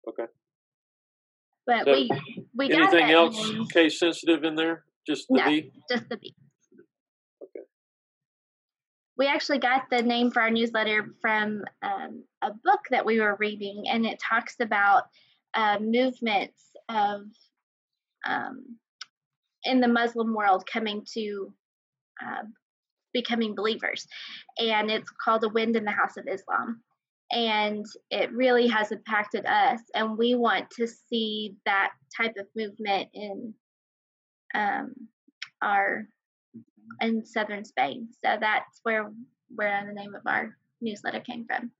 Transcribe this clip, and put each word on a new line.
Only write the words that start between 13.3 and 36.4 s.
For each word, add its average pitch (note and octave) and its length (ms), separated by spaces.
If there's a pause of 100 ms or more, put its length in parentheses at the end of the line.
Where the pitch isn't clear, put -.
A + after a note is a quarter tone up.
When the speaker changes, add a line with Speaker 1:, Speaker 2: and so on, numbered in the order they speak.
Speaker 2:
reading, G#3 520
and A3+ 160
it - 160
talks A#3 400
about, G3+ 480 (460)
uh, G#3 260
movements A3+ 880 (160)
of, G#3 360 (1000)
um, - 520 (840)
in C4 180
the A#3+ 80
Muslim A#3 440
world G3+ 380
coming G#3 420
to, G3+ 400 (720)
uh, - 180 (680)
becoming A#3 420
believers. - 520 (500)
And A3 340
it's - 180
called A3+ 340
A A3 60
Wind A3+ 260
in G#3+ 80
the G#3 80
House G3+ 260
of F#3+ 100
Islam. - 560 (480)
And G#3+ 540 (240)
it G3 220
really B3 360
has G#3+ 260
impacted G#3+ 520
us, G#3 360 (120)
and A3 240
we A#3+ 180
want A3 360
to A#3 160
see G#3+ 800
that G3 260 (240)
type A3+ 220
of G3 180
movement G#3 580
in, G#3 400 (1040)
um, G3+ 380 (680)
our, G3+ 460 (960)